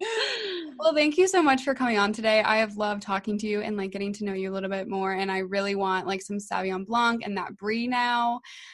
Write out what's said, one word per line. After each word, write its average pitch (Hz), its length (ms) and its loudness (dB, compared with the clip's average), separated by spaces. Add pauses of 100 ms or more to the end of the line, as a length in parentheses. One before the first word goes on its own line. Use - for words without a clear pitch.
(800)
Well, 311 160 4
thank 302 240 4
you 370 100 8
so 370 140 4
much 269 200 4
for 277 120 0
coming 247 240 2
on 202 160 4
today. 220 280 4
I 214 140 4
have 214 220 0
loved 208 240 -2
talking 202 340 -2
to 214 100 -4
you 208 140 0
and, 214 160 -4
like, 196 140 -4
getting 202 240 -4
to 208 100 -8
know 196 80 -4
you 190 180 -4
a 190 40 -6
little 190 160 -4
bit 190 180 -4
more. 190 240 -2
And 190 180 -2
I 190 100 -2
really 196 340 -2
want, 190 320 0
like, 190 160 -2
some 202 160 -6
Sauvignon 190 480 -4
Blanc 233 360 2
and 202 140 -4
that - 220 -6
Brie 226 280 -2
now. 240 540 0 (340)